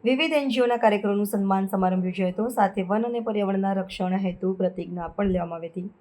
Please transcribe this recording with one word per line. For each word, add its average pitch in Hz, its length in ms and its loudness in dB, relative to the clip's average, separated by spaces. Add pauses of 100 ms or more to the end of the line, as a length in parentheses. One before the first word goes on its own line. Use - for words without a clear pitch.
વિવિધ 269 300 2
એન 277 160 2
જી 254 120 2
ઓના 240 160 4
કાર્યક્રમોનું 208 480 2
સન્માન 196 420 0
સમારંભ 185 380 0
યોજાયો 185 240 0
હતો. 208 200 -2
સાથે 202 340 0
વન 208 200 0
અને 240 160 -2
પર્યાવરણના 196 540 0
રક્ષણ 185 440 -2
હેતુ 190 360 -2
પ્રતિજ્ઞા 180 540 -4
પણ 202 180 -2
લેવામાં 175 320 0
આવી 165 100 -10
હતી. 180 220 -10 (120)